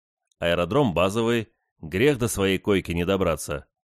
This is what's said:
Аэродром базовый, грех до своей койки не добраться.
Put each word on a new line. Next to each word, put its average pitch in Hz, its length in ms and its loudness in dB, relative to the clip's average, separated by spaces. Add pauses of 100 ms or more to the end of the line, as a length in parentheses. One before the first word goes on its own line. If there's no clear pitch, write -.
(380)
Аэродром 87 560 0
базовый, 110 580 0 (280)
грех 110 380 0
до 117 100 -2
своей 95 300 0
койки 95 340 0
не 85 120 -2
добраться. 82 640 -2 (240)